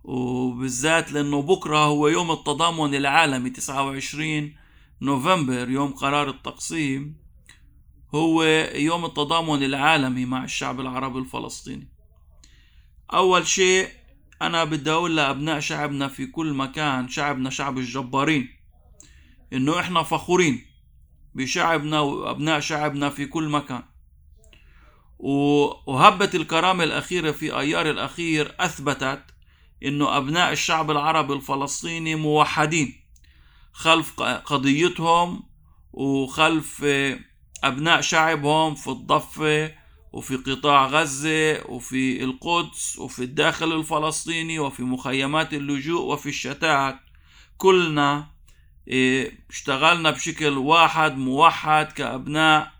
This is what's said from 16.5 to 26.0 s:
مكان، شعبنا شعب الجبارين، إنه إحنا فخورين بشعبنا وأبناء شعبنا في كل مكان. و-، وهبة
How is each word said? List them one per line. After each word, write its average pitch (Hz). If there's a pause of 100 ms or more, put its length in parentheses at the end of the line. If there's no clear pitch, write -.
مكان، 135
شعبنا 139
شعب 135
الجبارين، 131 (1040)
إنه 135
إحنا 170
فخورين 160 (680)
بشعبنا 156
وأبناء 147
شعبنا 143
في 143
كل 156
مكان. 139 (1400)
و-، 143
وهبة 190